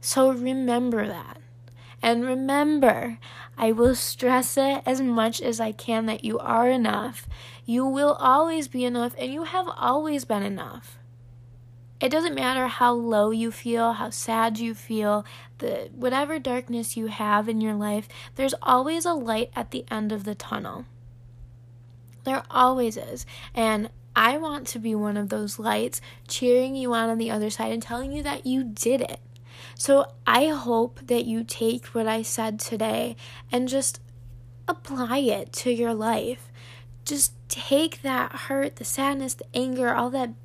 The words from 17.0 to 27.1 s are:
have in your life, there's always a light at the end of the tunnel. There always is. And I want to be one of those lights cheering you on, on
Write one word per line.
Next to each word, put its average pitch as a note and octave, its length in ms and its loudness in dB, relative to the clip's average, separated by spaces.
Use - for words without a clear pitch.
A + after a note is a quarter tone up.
have G#3 420 2
in A3 140 0
your G#3+ 100 0
life, G#3 340 -2
there's C4+ 260 0
always D4+ 460 4
a F4 80 2
light A#3 420 -2
at B3 140 -6
the B3+ 200 -8
end G#3+ 220 -2
of G#3 120 -6
the G#3 100 -4
tunnel. - 500 -8
There C4+ 260 -2
always B3+ 480 4
is. - 260 -10
And A3 340 2
I A#3 220 6
want D4+ 320 -4
to - 100 -6
be A3 160 -2
one G#3 220 -2
of G3+ 140 -4
those G#3 280 -4
lights A3 440 -2
cheering B3+ 480 4
you B3+ 160 -2
on, A3+ 160 2
on A3+ 80 0